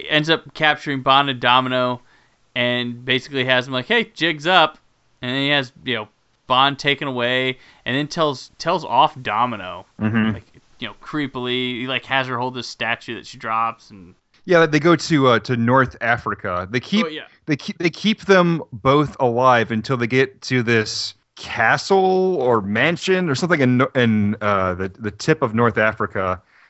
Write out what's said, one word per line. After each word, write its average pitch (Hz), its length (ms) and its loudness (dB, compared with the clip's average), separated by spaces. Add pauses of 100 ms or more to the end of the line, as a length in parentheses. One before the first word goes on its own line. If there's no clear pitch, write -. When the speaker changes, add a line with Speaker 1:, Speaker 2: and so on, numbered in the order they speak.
Speaker 1:
ends 156 220 2
up 147 240 -2
capturing 147 480 -2
Bond 139 260 4
and 127 100 -4
Domino 127 600 2 (540)
and 123 500 -2
basically 131 400 -2
has 127 220 0
him 135 80 -8
like, 127 100 -4
"Hey, 226 200 0 (100)
jig's 156 320 -4
up." 170 320 4 (420)
And 123 80 -6
then 135 140 -2
he 139 60 0
has, 139 220 0 (140)
you 131 80 -4
know, 107 140 -6 (400)
Bond 135 320 2
taken 143 280 -2
away 127 520 -2 (260)
and 123 100 -2
then 143 120 -2
tells, 147 500 -4
tells 170 260 -4
off 139 380 0
Domino. 104 640 -4 (160)
Speaker 2:
Mm-hmm. 110 320 0
Speaker 1:
Like, 92 120 -16 (340)
you 117 80 -10
know, 101 160 -16
creepily. 127 800 -6
He, 127 60 -6
like, 127 180 -4
has 131 200 -2
her 127 140 -4
hold 127 160 -6
this 120 120 -10
statue 117 460 -6
that 98 140 -12
she - 100 -18
drops 113 540 -6
and 90 240 -20 (300)
Speaker 2:
Yeah, 170 200 4
they 151 140 2
go 170 160 4
to, 139 320 2
uh, 113 140 6
to 127 140 -4
North 123 460 2
Africa. 104 720 -4
They 127 80 -2
keep 202 260 -2
Speaker 1:
Oh, 160 40 -8
yeah. 151 160 -14 (200)
Speaker 2:
they 156 120 -2
keep, - 200 -12
they 175 140 -2
keep 214 300 -2
them 175 420 4 (100)
both 139 460 2
alive 120 500 4
until 113 280 -2
they 117 100 -2
get 131 340 0
to 127 220 -2
this 110 500 -2 (480)
castle 185 760 2
or 120 220 2
mansion 160 680 0
or 135 60 0
something 170 260 0
in, 127 240 4 (100)
in, 107 460 2
uh, 95 340 0
the, 95 140 -4
the 107 220 -10
tip - 300 -2
of 117 140 -2
North 120 220 2
Africa. 104 640 -2 (280)